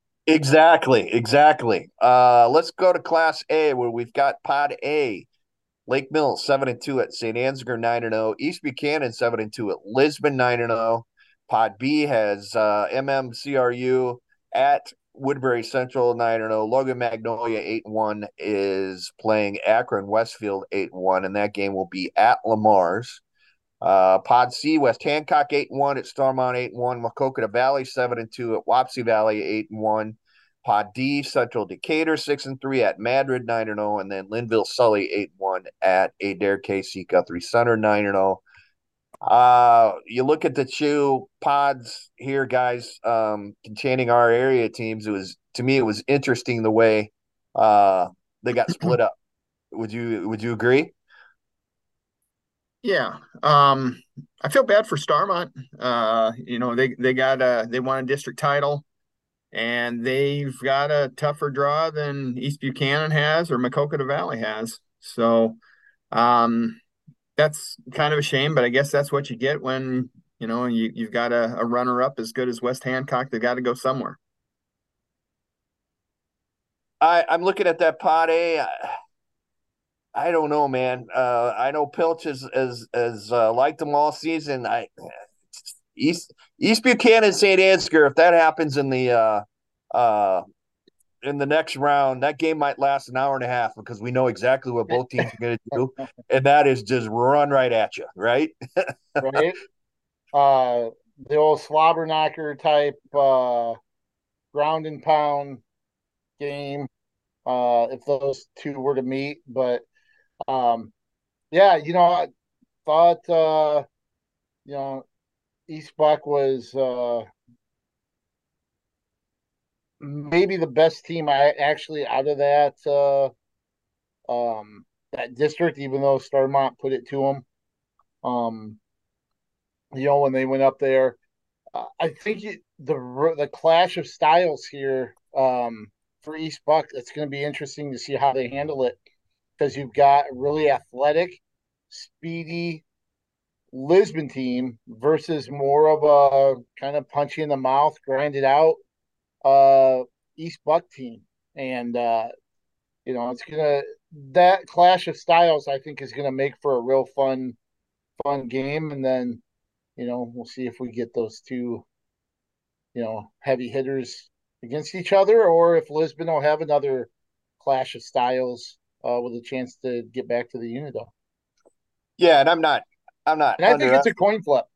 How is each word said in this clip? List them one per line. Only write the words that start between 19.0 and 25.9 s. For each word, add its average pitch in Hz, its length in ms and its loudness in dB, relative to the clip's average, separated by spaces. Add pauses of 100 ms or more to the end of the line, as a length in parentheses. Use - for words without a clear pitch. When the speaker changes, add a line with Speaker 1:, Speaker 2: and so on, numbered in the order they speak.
Speaker 1:
playing 104 460 0
Akron 110 400 0
Westfield, 104 640 -4
eight 95 200 -4
and 92 100 -14
one, 95 240 0
and 95 100 -8
that 104 200 -4
game 98 180 -4
will 95 160 -6
be 92 260 -8
at 117 300 4
Lamar's. 107 760 0 (600)
Uh, 95 380 4
Pod 123 340 2
C, 156 240 -2
West 127 240 0
Hancock, 147 520 -2
eight 143 180 -2
and 131 80 -6
one 139 180 -2